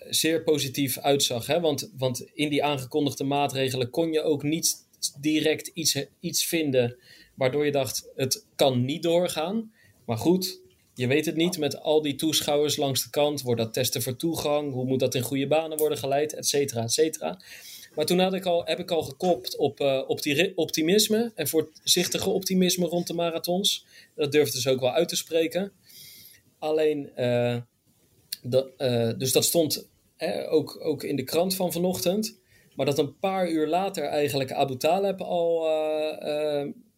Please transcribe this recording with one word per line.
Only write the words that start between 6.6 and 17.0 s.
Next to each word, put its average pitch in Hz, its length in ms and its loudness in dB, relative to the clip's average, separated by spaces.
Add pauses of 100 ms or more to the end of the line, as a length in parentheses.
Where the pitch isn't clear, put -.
waardoor 135 300 0
je 147 80 2
dacht, 131 440 -2
"Het - 280 -2 (120)
kan 131 280 4
niet 151 180 -2
doorgaan." 175 680 0 (340)
Maar 117 120 -2
goed, 185 420 0 (340)
je 123 120 -2
weet 151 200 2
het 156 100 -2
niet. 165 220 0
Met 143 220 -2
al 156 220 4
die 143 120 -2
toeschouwers 147 640 2
langs 139 260 0
de - 80 -12
kant, 147 320 0
wordt 120 180 0
dat 110 120 -2
testen 127 300 -2
voor 123 140 -4
toegang? 147 560 -2
Hoe 127 120 -4
moet 131 160 0
dat 131 140 2
in 131 80 0
goede 139 240 -2
banen 156 320 0
worden 151 200 2
geleid? 139 360 -2
Et - 120 -10
cetera, 139 360 0
et 117 100 -4
cetera. 160 480 0 (540)